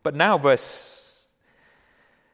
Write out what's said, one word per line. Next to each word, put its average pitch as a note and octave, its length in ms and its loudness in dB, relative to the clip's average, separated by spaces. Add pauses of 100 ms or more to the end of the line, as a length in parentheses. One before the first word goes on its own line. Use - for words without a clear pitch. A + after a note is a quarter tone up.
But C#3+ 140 -4
now F#3 200 4
verse, - 960 -2 (1000)